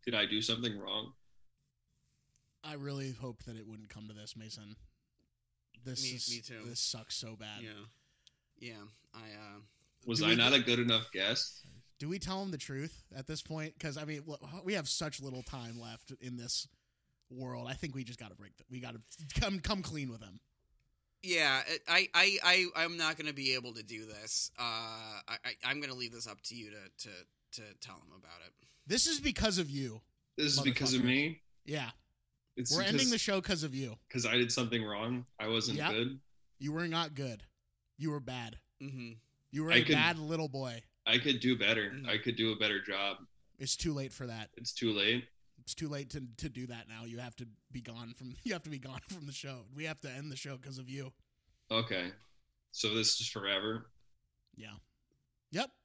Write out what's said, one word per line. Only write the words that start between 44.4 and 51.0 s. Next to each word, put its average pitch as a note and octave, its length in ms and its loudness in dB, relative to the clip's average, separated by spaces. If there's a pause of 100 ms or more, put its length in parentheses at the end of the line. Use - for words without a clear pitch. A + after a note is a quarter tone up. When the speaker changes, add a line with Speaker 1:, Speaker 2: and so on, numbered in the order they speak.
Speaker 1:
It's A#2+ 160 -6
too A2+ 180 2
late? A2 340 4 (340)
Speaker 2:
It's - 140 -8
too D#3+ 140 -4
late C#3+ 240 -4
to, C#3+ 100 -6 (160)
to D#3 120 -4
do B2+ 180 -8
that A#2 220 -10
now. A2+ 160 -10
You A#2 140 -8
have B2 180 -8
to B2 100 -10 (240)
be B2 100 -6
gone A#2 320 -10
from, B2+ 260 -12
<laughs> - 40 -18
you A#3 100 0
have E3 100 -4
to D#3 60 -12
be D3 100 -6
gone B2+ 280 -10
from E3+ 180 -8
the C#3+ 60 -8
show. C3+ 420 -8
We D3+ 120 -6
have D#3+ 160 -6
to C#3 100 -8
end C#3+ 200 -8
the C3 40 -8
show C#3 220 -8
'cause C3 220 -10
of B2+ 100 -12
you. C3+ 240 -8 (580)